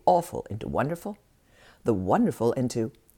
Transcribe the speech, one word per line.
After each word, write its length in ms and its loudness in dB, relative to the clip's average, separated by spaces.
awful 440 2
into 160 -8
wonderful, 500 -4
the 100 2
wonderful 600 2
into 360 -2